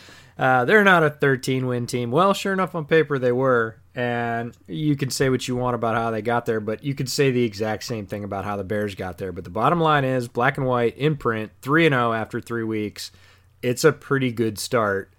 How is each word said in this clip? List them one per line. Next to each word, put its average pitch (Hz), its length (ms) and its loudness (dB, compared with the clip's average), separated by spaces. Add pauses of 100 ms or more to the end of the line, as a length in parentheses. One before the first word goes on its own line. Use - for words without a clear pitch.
(380)
uh, 127 260 4
they're 202 220 6
not 180 180 6
a 151 60 4
thirteen 135 580 0
win 123 180 -2
team. 120 260 -4
Well, 185 220 4
sure 196 200 -4
enough, 185 220 -4
on 160 100 -6
paper 147 340 2
they 123 120 2
were, 120 460 2 (180)
and 120 580 -4 (140)
you 156 300 -2
can 139 120 -4
say 135 200 0
what 127 180 0
you 123 80 -4
want 123 200 -2
about 113 200 -2
how 117 160 -2
they 110 100 -4
got 117 240 0
there, 113 140 0
but 107 240 -6
you 139 100 -4
could 135 160 -6
say 139 220 2
the 123 140 2
exact 107 400 -4
same 110 200 -6
thing 104 200 -8
about 98 180 -6
how 101 140 -6
the 98 80 -6
Bears 104 280 -2
got 92 240 -10
there. 95 140 -8
But 87 140 -10
the - 40 -16
bottom 127 300 0
line 156 240 2
is, 131 240 -2
black 123 300 -2
and 139 100 -2
white, 120 300 0
in 147 180 0
print, 110 460 -4
three 156 240 2
and 147 100 6
oh 120 160 2
after 113 300 -4
three 117 240 -6
weeks. 107 460 -6 (500)
It's 123 240 0
a 151 80 6
pretty 131 400 -2
good 110 260 -2
start, 101 600 0